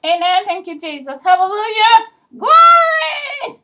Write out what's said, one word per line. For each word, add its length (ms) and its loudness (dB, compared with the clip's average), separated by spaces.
Amen. 400 -2
Thank 220 -10
you, 120 -16
Jesus. 440 -14
Hallelujah. 840 0
Glory. 1300 2